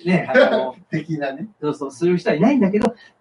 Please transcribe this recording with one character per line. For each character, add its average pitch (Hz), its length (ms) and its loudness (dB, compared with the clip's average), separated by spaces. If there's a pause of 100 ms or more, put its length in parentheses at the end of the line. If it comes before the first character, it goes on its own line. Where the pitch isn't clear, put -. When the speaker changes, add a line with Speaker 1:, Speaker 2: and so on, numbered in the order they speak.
Speaker 1:
ね、 180 200 0
あ 262 220 4
の、 208 320 -2
Speaker 2:
<laughs> - 80 -20
的 156 300 -6
な 135 140 -6
ね。 147 160 -12 (120)
Speaker 1:
そ 151 80 -2
う 147 60 -2
そ 139 120 -8
う、 139 40 -14
す - 160 -8
る 180 100 2
人 208 140 -2
は - 40 0
い 151 60 -2
な 214 80 4
い 285 80 2
ん - 20 2
だ 190 120 2
け 208 80 0
ど、 233 160 -2 (260)